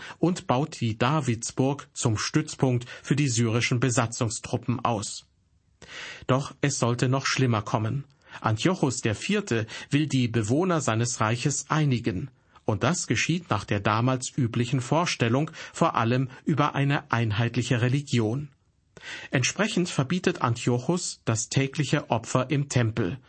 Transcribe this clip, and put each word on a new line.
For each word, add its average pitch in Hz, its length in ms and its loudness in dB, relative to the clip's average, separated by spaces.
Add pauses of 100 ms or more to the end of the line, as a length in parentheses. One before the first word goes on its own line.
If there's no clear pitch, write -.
(200)
und 175 260 0
baut 131 340 0
die 113 180 -2
Davidsburg 131 960 0
zum 113 220 0
Stützpunkt 131 720 0 (140)
für - 140 0
die 143 100 2
syrischen 117 540 2
Besatzungstruppen 117 1040 0
aus. 107 420 -4 (1000)
Doch 131 320 0
es 143 180 0
sollte 120 300 2
noch 131 180 0
schlimmer 120 360 2
kommen. 117 420 -2 (360)
Antiochus 135 600 0
der 107 160 0
Vierte 185 500 -2 (240)
will 147 160 2
die 127 220 2
Bewohner 135 520 0
seines 117 400 0
Reiches 123 500 0
einigen. 123 600 0 (340)
Und 110 200 0
das 156 240 0
geschieht 160 420 0
nach 101 140 -2
der 104 160 0
damals 120 560 2
üblichen 120 440 0
Vorstellung 147 680 0 (220)
vor - 240 2
allem 123 340 2 (140)
über 143 320 2
eine 139 340 0
einheitliche 117 720 2
Religion. 123 680 0 (840)
Entsprechend 180 560 0
verbietet 175 540 0
Antiochus 123 840 0
das 113 240 -2
tägliche 135 640 0
Opfer 127 400 0
im 143 180 0
Tempel, 113 500 0 (100)